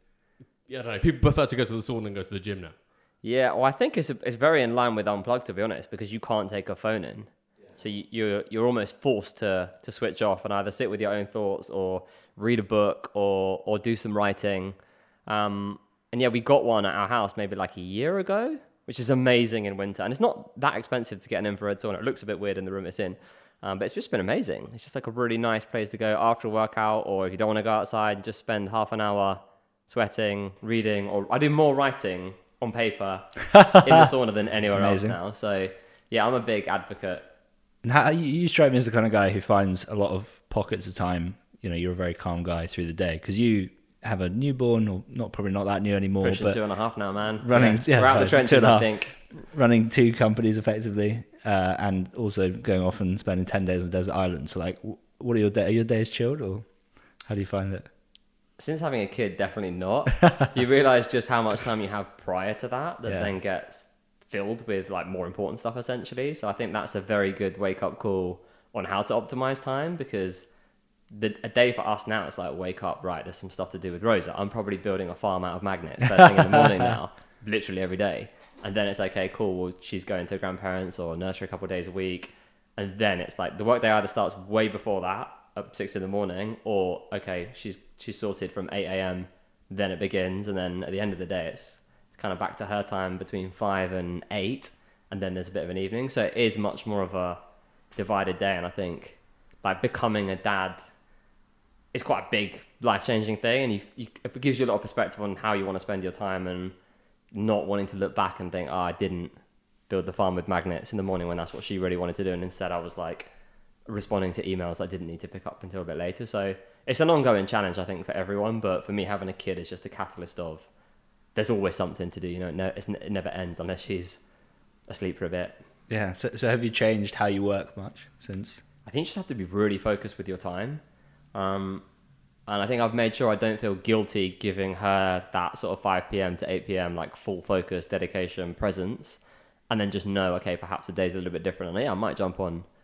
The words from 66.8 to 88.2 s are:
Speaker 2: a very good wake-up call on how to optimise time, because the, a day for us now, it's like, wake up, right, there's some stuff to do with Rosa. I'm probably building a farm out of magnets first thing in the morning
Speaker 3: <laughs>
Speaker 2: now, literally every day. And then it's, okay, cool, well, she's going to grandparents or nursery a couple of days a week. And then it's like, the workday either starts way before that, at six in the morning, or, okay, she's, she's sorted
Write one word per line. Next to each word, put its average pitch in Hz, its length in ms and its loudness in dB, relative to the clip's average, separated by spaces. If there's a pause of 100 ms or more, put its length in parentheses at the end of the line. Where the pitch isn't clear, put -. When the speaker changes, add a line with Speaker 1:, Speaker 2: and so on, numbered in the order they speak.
Speaker 2:
a 101 80 -4
very 98 300 2
good 95 260 -4
wake-up 95 400 -2
call 92 480 -2 (300)
on 95 100 -4
how - 160 0
to - 140 -2
optimise 131 480 -2
time, 143 320 -4
because 95 500 -6 (640)
the, 107 320 -4
a 117 60 -8
day 123 220 6
for - 160 -4
us 104 200 -2
now, 110 180 -2
it's - 120 -8
like, 87 200 -6
wake 92 240 -6
up, 92 220 -4
right, 87 200 -6
there's 87 120 -12
some 92 160 -14
stuff - 180 -6
to - 80 -12
do 90 140 -8
with 87 120 -8
Rosa. 107 320 2
I'm 101 140 -4
probably 101 260 -4
building 95 340 -4
a 87 60 -8
farm 92 280 0
out 87 120 -4
of 92 60 -8
magnets 92 420 -4
first 120 260 10
thing 98 140 8
in - 80 4
the 147 60 8
morning 135 220 8
Speaker 3:
<laughs> 120 140 2
Speaker 2:
now, 117 180 -6 (340)
literally 98 360 -2
every 92 140 -2
day. 95 360 -2 (320)
And 101 120 -6
then 104 120 2
it's, 98 120 -4
okay, 95 320 -2
cool, 98 240 -2
well, 90 240 -4
she's 92 240 -8
going 90 220 -4
to 98 140 -6
grandparents 92 580 -4
or 82 180 -4
nursery 92 300 -6
a - 20 -12
couple 95 180 -8
of 90 40 -10
days 90 180 -4
a 92 40 -10
week. 92 420 -6 (420)
And 98 220 -8
then 101 220 2
it's - 180 -8
like, - 220 -6
the 107 40 -4
workday 110 280 4
either 104 160 4
starts 98 280 -2
way 104 320 0
before 101 340 -2
that, 95 300 -6 (240)
at 101 200 -10
six 98 200 -8
in 98 60 -4
the 95 60 -4
morning, 101 560 -4
or, 95 400 0 (100)
okay, 92 400 -6
she's, - 240 -10 (200)
she's - 200 -12
sorted 98 340 -6